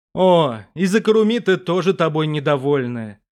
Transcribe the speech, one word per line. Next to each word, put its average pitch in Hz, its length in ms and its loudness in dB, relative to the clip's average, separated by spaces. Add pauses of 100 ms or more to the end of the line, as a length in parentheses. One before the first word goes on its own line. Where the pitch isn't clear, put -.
(140)
О, 165 440 2 (160)
и 175 120 -2
Закарумиты 214 720 2
тоже 180 360 -2
тобой 156 320 -2
недовольны. 135 960 -4 (180)